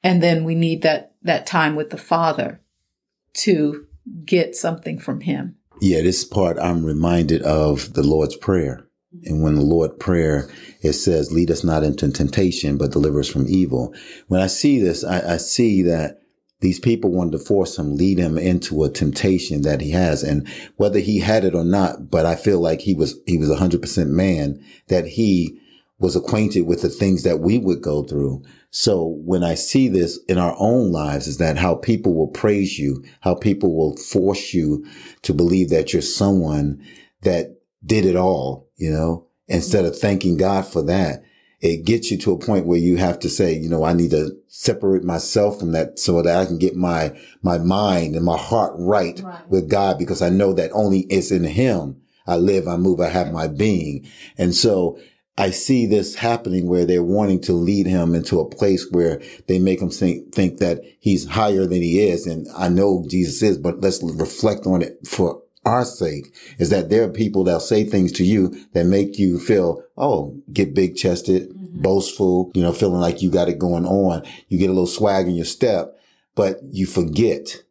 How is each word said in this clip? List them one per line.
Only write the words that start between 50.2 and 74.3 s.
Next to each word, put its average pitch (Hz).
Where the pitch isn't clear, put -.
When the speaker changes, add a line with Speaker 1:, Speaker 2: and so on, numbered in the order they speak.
Speaker 2:
I 87
know 95
that 87
only 98
it's 95
in 90
him 82
I 87
live, 92
I 87
move, 90
I 85
have 85
my 80
being." 78
And 87
so 95
I 95
see 120
this 101
happening 101
where 87
they're 87
wanting 95
to 92
lead 90
him 87
into 85
a 78
place 98
where 82
they 92
make 92
him 90
think, -
think 92
that 85
he's 95
higher 98
than 90
he 92
is. 85
And 80
I 90
know 90
Jesus 87
is, 98
but 85
let's 92
reflect 82
on 90
it -
for -
our 120
sake, 76
is 82
that 87
there 110
are 101
people 101
that'll 87
say 107
things 92
to 90
you 95
that 85
make 98
you 90
feel, 90
oh, 87
get 82
big 90
chested, 92
Speaker 1:
Mm-hmm. -
Speaker 2:
boastful, 95
you 92
know, 85
feeling 90
like 85
you 92
got 87
it 87
going 87
on. 92